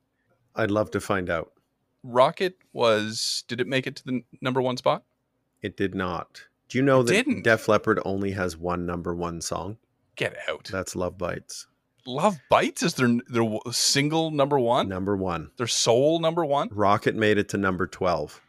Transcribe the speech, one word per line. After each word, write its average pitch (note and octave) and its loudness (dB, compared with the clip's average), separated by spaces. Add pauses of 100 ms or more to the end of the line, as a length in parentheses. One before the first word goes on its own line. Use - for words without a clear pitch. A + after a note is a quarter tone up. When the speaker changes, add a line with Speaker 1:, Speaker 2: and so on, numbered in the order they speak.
(560)
Speaker 1:
I'd A2 0
love G#2 0
to G2+ -2
find F#2 -2
out. E2 -4 (500)
Speaker 2:
Rocket C3+ 2 (160)
was, A2 0
did A#2+ -4
it B2 0
make C3 -2
it C#3 -10
to - -20
the C3 -6
n-, A#2+ -4 (160)
number C3 -2
one B2 0
spot? C#3+ 0 (580)
Speaker 1:
It G2+ -6
did F#2+ -2
not. F2+ -6 (260)
Do A#2+ -4
you C3 2
know C3+ 6
Speaker 2:
It B2 4
Speaker 1:
that A#2 2
Speaker 2:
didn't? A#3 0
Speaker 1:
Def A2 4
Leppard G#2+ 4
only G2 -2
has F#2 -4
one F2 -4
number F2 -4
one E2+ -6
song? F2+ -8 (380)
Speaker 2:
Get A2 -4 (120)
out. - -8
Speaker 1:
That's - -6
Love F2+ -4
Bites. - -8 (400)
Speaker 2:
Love D3 -2 (120)
Bites C#3+ 2
is E3 0
their, B2+ 2 (200)
their A#2 2
w-, G#2+ -2 (120)
single D#3 0
number C#3+ 2
one? A#2 2
Speaker 1:
Number G2 -2
one. E2+ -4
Speaker 2:
Their A2+ -4
sole C#3 2
number E3 0
one? C#3+ 0
Speaker 1:
Rocket G#2 4
made G#2+ 4
it G2+ 0
to G#2+ -4
number F#2+ 0
twelve. E2+ -2